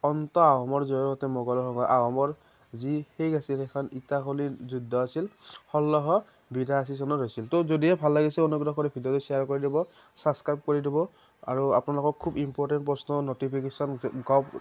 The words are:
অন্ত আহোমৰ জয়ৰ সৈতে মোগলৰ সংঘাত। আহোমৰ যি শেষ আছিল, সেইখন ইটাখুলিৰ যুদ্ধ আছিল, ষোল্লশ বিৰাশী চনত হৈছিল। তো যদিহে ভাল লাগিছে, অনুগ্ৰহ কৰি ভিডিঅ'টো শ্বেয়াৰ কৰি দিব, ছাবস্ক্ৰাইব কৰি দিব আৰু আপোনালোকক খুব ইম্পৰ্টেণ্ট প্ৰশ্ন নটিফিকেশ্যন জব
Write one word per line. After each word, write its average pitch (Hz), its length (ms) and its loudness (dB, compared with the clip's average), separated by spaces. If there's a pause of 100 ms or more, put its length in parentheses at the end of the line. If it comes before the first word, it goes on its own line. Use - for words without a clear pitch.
অন্ত 151 320 -2 (100)
আহোমৰ 135 440 4
জয়ৰ 135 200 0
সৈতে 135 260 -4
মোগলৰ 123 320 0
সংঘাত। 123 200 -2 (100)
আহোমৰ 127 320 2 (440)
যি 123 200 -4 (220)
শেষ 160 240 0
আছিল, 139 180 -4
সেইখন 139 280 -4 (140)
ইটাখুলিৰ 139 520 -2 (200)
যুদ্ধ 120 200 -6 (140)
আছিল, 160 200 -4 (460)
ষোল্লশ 151 360 2 (480)
বিৰাশী 131 460 0
চনত 143 220 -2
হৈছিল। 113 280 -6
তো 165 120 2
যদিহে 156 380 4
ভাল 151 160 2
লাগিছে, 151 300 2
অনুগ্ৰহ 151 300 0
কৰি 147 180 0
ভিডিঅ'টো 131 300 0
শ্বেয়াৰ 135 240 0
কৰি 139 160 0
দিব, 139 100 0 (460)
ছাবস্ক্ৰাইব 151 460 0
কৰি 147 200 2
দিব 143 100 0 (460)
আৰু 131 200 -2 (160)
আপোনালোকক 143 440 0
খুব 160 100 -4 (120)
ইম্পৰ্টেণ্ট 143 420 -2
প্ৰশ্ন 139 220 -2 (200)
নটিফিকেশ্যন 135 600 -4 (120)
জব 131 420 2 (180)